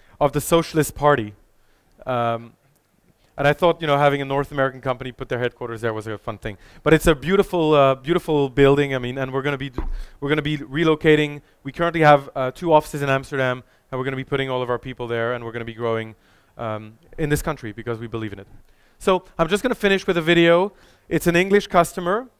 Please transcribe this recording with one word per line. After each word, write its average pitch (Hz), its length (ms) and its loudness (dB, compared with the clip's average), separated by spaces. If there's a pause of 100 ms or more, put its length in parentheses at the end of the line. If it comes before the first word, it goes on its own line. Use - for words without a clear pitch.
(220)
of 143 100 2
the 147 80 -4
Socialist 160 560 0
Party. 131 380 0 (720)
Um, 117 480 -4 (880)
and 143 80 0
I 147 60 4
thought, 170 260 0
you 160 80 -6
know, 143 100 2
having 143 240 2
a 139 40 -6
North 139 260 -4
American 135 300 -4
company 127 320 -8
put - 160 -14
their 123 100 -4
headquarters 120 400 -6
there 113 140 -2
was 110 140 -8
a 107 100 -10
fun 107 200 -10
thing. 104 200 -10 (260)
But 151 100 4
it's 160 140 4
a 165 80 4
beautiful, 165 580 0
uh, 139 220 6
beautiful 143 540 -2
building. 139 440 4
I 135 40 -2
mean, 123 200 -6
and 131 140 -6
we're 135 100 -2
gonna 143 160 -4
be, 135 140 -10 (480)
we're 143 80 -6
gonna 151 140 2
be 147 160 -4
relocating. 151 840 2 (220)
We 139 80 -12
currently 170 300 -2
have, 147 340 6
uh, 131 160 -2
two 165 220 0
offices 151 280 2
in 139 80 -2
Amsterdam, 131 540 -2 (280)
and 131 60 -8
we're 127 60 -6
gonna 131 140 -6
be 131 80 -8
putting 135 240 -4
all 127 120 -2
of 123 80 -4
our 120 80 -2
people 123 300 -10
there, 117 260 -4
and 120 120 -8
we're 113 80 -10
gonna 117 100 -8
be 113 100 -10
growing, 113 420 -4 (420)
um, 110 400 -10 (200)
in 151 120 -2
this 147 120 0
country 127 300 -8
because 117 260 -8
we 117 100 -12
believe 110 260 -8
in 98 60 -14
it. 98 80 -20 (500)
So 185 260 0 (140)
I'm 165 100 0
just 190 160 0
gonna 247 100 -2
finish 196 320 0
with 180 120 0
a 170 40 2
video. 170 520 4 (340)
It's 160 180 -2
an 170 120 2
English 196 300 2
customer 190 600 0 (120)